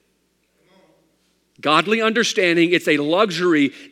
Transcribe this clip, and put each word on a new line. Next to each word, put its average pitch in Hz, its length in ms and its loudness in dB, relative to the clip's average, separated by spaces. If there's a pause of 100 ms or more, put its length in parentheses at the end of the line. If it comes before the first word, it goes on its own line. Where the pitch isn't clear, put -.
(1600)
Godly 165 400 0
understanding, 185 680 0
it's 170 160 -2
a 151 100 0
luxury 165 720 0 (200)